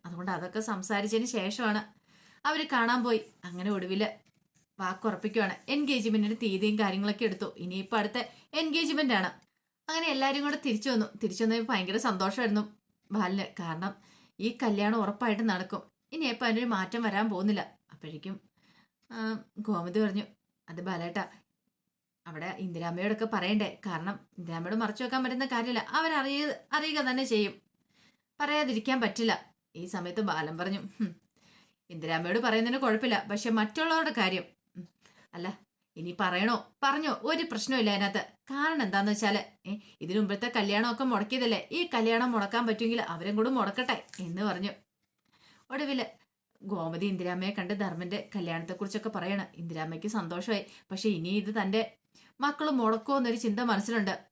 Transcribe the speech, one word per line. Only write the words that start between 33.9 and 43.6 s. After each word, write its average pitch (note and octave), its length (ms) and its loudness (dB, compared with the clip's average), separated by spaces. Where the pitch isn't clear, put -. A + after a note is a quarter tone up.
കാര്യം, F#3 260 2
ഉം, F3 100 -14
അല്ല F3+ 260 -8
ഇനി F3 240 -10
പറയണോ?" G3 480 2
"പറഞ്ഞോ, C#4+ 380 2
ഒരു E4 300 0
പ്രശ്നമില്ല A3 400 2
അതിനകത്ത്. G3 360 0
കാരണം D4 300 0
എന്താന്ന് G3 300 2
വെച്ചാല്, G#3 580 0
ഏ, G#3 80 -4
ഇതിനു F3+ 180 0
മുമ്പത്തെ G3+ 360 0
കല്യാണമൊക്കെ A#3 480 2
മുടക്കിയതല്ലേ, A#3 680 0
ഈ F4 220 -2
കല്യാണം A3+ 380 4
മുടക്കാൻ A3+ 360 2
പറ്റുമെങ്കിൽ A3+ 340 2
അവരും F3 340 -4
കൂടെ A3 140 4
മുടക്കട്ടെ" B3 560 0